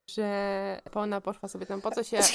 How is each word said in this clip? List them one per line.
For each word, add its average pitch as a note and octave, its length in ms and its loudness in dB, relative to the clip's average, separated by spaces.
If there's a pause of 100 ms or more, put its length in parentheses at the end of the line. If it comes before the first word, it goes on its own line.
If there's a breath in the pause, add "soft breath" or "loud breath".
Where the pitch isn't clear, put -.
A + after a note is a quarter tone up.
(100)
że G3+ 680 -2 (120)
pełna G#3 280 -2
poszła G3 280 -6
sobie F#3 180 -8
tam G3 140 -6
po A3 100 -2
coś, A3+ 220 -2
ja G#3+ 80 4 (140)